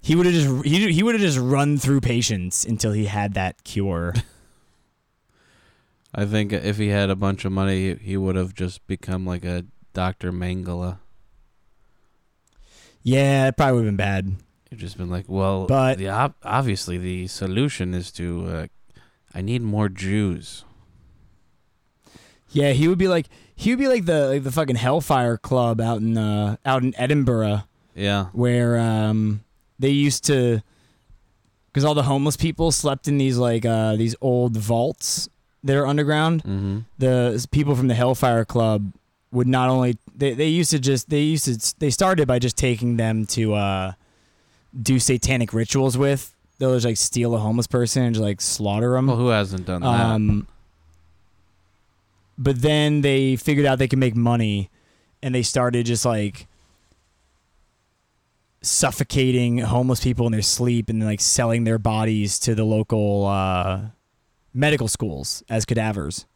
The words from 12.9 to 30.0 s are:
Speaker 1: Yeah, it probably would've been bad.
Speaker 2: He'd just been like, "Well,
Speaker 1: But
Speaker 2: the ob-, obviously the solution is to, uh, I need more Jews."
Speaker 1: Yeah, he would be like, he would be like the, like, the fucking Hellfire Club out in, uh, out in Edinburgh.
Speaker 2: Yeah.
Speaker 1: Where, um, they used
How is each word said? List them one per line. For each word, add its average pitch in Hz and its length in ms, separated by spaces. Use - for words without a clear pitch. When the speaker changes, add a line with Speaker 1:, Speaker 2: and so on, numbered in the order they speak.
Speaker 1:
Yeah, 135 460
it 131 100
probably 131 200
would've 113 100
been 101 80
bad. 95 400
Speaker 2:
He'd 110 80
just 87 200
been 90 120
like, 90 180
"Well, 95 380
Speaker 1:
But 131 320
Speaker 2:
the 95 120
ob-, 117 340
obviously 101 560
the 90 260
solution 95 680
is 90 160
to, 87 360
uh, 85 200
I 92 80
need 117 220
more 104 260
Jews." 95 760
Speaker 1:
Yeah, 143 220
he 147 140
would 180 120
be 185 80
like, 170 200
he - 160
would 247 80
be 277 80
like 240 180
the, 151 220
like, 139 160
the 131 80
fucking 135 240
Hellfire 123 600
Club 117 440
out 113 200
in, 113 140
uh, 104 480
out 131 200
in 127 120
Edinburgh. 120 680
Speaker 2:
Yeah. 101 380
Speaker 1:
Where, 120 440
um, 107 680
they 131 100
used 143 360